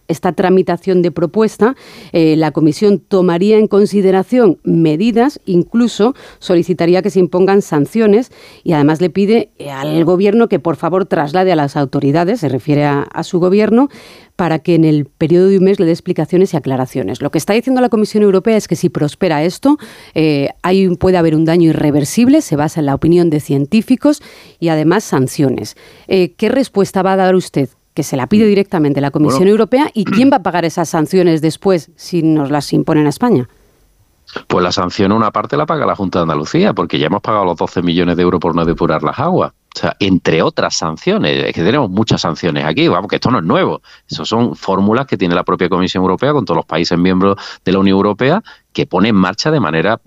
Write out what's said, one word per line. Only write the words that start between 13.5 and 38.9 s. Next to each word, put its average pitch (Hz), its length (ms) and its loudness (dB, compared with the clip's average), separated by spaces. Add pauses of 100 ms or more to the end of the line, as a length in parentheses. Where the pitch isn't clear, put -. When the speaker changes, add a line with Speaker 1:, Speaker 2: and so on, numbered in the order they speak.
Speaker 1:
para 160 220 -2
que 170 160 -2
en 160 100 4
el 151 220 2
periodo 175 420 2
de 196 80 4
un 180 80 2
mes 196 160 2
le 175 60 0
dé 165 60 2
explicaciones 175 600 -2
y 165 60 0
aclaraciones. 127 640 -6
Lo 135 80 -4
que - 80 -2
está 202 160 -2
diciendo 254 260 0
la 247 80 2
Comisión 214 340 0
Europea 208 360 2
es - 100 -6
que 165 80 -2
si 175 140 0
prospera 156 520 -2
esto, 269 360 0 (360)
eh, 151 360 0 (120)
hay 190 240 2
un, 175 100 0
puede 185 200 2
haber 165 180 2
un 160 120 2
daño 165 240 4
irreversible, 156 720 2
se - 120 -6
basa 151 260 -2
en 151 40 0
la 139 100 0
opinión 170 360 2
de 151 100 0
científicos 214 800 0 (380)
y 165 80 0
además 160 360 2
sanciones. 131 680 -2 (320)
Eh, 180 300 0
¿qué 220 140 -2
respuesta 202 500 -2
va 190 140 2
a - 20 0
dar 185 180 2
usted? 156 360 -2 (240)
Que 156 80 -6
se 139 160 -6
la 120 80 -4
pide 214 180 4
directamente 190 560 0
la 139 100 -2
Comisión 147 340 2
Speaker 2:
Bueno. 196 80 4
Speaker 1:
Europea, 247 420 2
¿y 208 100 -2
quién 240 260 2
va 277 60 2
a 180 60 0
pagar 170 240 -2
esas 160 240 -4
sanciones 165 500 2
después 160 560 -2
si - 260 -6
nos 151 280 0
las 143 240 -2
imponen 151 320 2
a - 20 2
España? 147 400 0 (1000)
Speaker 2:
Pues 92 140 0
la 90 100 -2
sanción, 95 400 -2
una 110 180 0
parte 107 260 -4
la 151 80 0
paga 156 220 -4
la 90 100 -2
Junta 95 220 -4
de 87 60 0
Andalucía, 82 500 -2
porque 82 240 -4
ya 71 80 0
hemos 95 160 -2
pagado 104 240 -2
los 85 100 -2
doce 92 240 -6
millones 87 380 0
de 90 40 2
euros 87 160 2
por 82 160 -2
no 85 120 0
depurar 80 360 -2